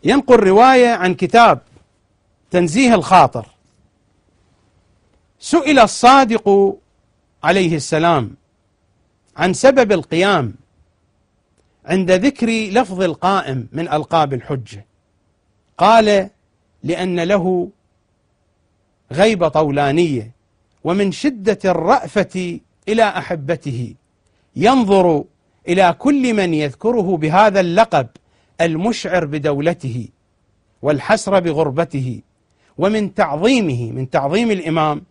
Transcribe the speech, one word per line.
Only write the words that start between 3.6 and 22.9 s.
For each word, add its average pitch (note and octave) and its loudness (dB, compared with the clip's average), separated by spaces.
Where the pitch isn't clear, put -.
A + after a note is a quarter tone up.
سئل D4+ 0
الصادق G#3+ 4
عليه E3+ 2
السلام D3+ -2
عن F3 -2
سبب B3+ 2
القيام E3+ -2
عند F3+ -2
ذكر A3+ 0
لفظ G#3+ -2
القائم D#3 -4
من E3 -8
ألقاب D3+ -2
الحجة، A#2 -12
قال: G#3 2
"لأن F3 -4
له F3+ -2
غيبة F3 0
طولانية، C#3+ -2
ومن F#3+ -2
شدة G#3+ -4
الرأفة F3+ -2
إلى A3 0